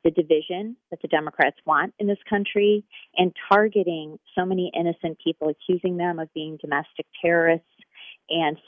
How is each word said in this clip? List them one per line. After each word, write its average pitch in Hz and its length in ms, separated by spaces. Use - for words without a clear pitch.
the 165 60
division 175 680
that 165 100
the 156 80
Democrats 151 560
want 156 340
in 208 80
this 202 120
country 208 560
and 180 180
targeting 175 680
so 185 120
many 185 280
innocent 170 480
people, 160 280
accusing 180 480
them 175 200
of 160 160
being 156 280
domestic 147 440
terrorists 170 460
and 160 280